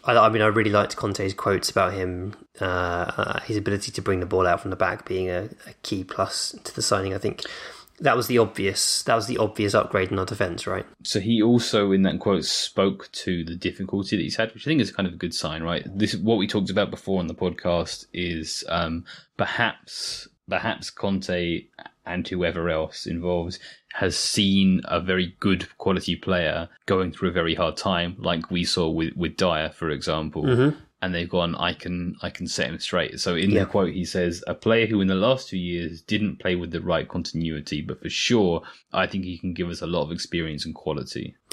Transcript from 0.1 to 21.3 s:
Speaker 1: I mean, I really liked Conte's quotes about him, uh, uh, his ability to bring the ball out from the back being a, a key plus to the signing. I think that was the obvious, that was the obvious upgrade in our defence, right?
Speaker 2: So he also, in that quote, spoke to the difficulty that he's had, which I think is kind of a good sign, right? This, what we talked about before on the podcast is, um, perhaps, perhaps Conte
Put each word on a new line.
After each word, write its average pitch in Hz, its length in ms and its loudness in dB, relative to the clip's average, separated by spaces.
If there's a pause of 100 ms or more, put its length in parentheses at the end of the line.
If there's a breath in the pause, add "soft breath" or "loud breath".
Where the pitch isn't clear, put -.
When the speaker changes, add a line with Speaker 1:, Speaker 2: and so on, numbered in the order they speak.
Speaker 1:
I 110 120 10
mean, 110 140 4
I 107 40 6
really 107 240 4
liked 104 260 2
Conte's 98 380 -2
quotes 95 340 0
about 92 260 2
him, 92 400 -4 (260)
uh, 95 40 -2
uh, 90 760 0
his 110 160 -2
ability 101 360 -2
to - 100 -6
bring 98 180 0
the 90 60 -2
ball 92 200 4
out 87 140 4
from 101 100 -6
the 92 60 -4
back 92 300 0
being 92 240 -2
a, 90 180 -4 (180)
a - 60 -18 (100)
key 95 220 -4
plus - 580 -4
to - 120 -12
the 117 80 -4
signing. 95 320 2
I 98 40 -2
think - 240 -4 (580 loud breath)
that 135 160 4
was 120 120 0
the 123 100 4
obvious, - 640 2
that 120 120 2
was 110 120 2
the 127 100 -2
obvious 104 380 2
upgrade 98 360 2
in 98 80 0
our 92 60 0
defence, 92 420 -4
right? 95 200 -4 (160)
Speaker 2:
So - 180 -2
he 110 220 4
also, 113 500 4
in 98 100 6
that 87 160 2
quote, 92 280 2
spoke - 640 0
to 87 320 -4
the 85 120 -8
difficulty 95 600 -2
that 90 60 0
he's - 140 -6
had, 110 180 -2
which - 120 -16
I 143 40 0
think 156 100 4
is 101 100 0
kind 98 160 -2
of 87 80 -4
a 87 40 -14
good 87 160 -4
sign, 80 280 -4
right? 82 240 -2
This, 101 300 -2
what 107 220 2
we 92 80 0
talked 98 240 0
about 95 200 0
before 95 300 -4
on 87 60 -2
the 82 80 -6
podcast 87 800 -2
is, 85 560 -6
um, 85 340 -2 (460 loud breath)
perhaps, - 800 -4 (200)
perhaps 107 420 -2
Conte 90 760 -2 (420)